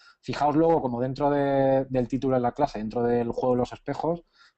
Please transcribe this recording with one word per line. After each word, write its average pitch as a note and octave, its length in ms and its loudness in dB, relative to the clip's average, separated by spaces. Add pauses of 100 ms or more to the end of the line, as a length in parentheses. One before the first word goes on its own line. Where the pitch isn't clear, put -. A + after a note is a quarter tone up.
(220)
fijaos C#3 340 -2
luego D#3+ 260 4
como B2 200 -4
dentro C3+ 280 -2
de, C3+ 600 2
del B2+ 180 0
título C3 280 0
de B2+ 60 2
la A#2+ 120 0
clase, C#3 260 -2
dentro A2 240 -4
del A#2+ 280 0
juego B2+ 220 0
de B2 60 0
los B2 140 -4
espejos, D3+ 500 -6 (340)